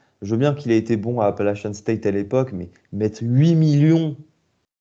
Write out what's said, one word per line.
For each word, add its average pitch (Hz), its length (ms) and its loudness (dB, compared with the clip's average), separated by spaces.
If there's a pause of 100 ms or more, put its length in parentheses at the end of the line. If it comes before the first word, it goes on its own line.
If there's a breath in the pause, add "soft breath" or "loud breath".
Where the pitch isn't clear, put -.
(240 soft breath)
je 101 80 -6
veux 113 80 0
bien 143 160 2
qu'il 135 160 -6
ait 113 80 4
été 110 180 -2
bon 117 240 -4
à 104 60 2
Appalachian 101 480 -2
State 110 320 -4
à 101 40 0
l'époque, 101 420 -2
mais 87 180 -10 (220 soft breath)
mettre 104 300 -4
huit 135 320 4
millions 156 640 2 (640)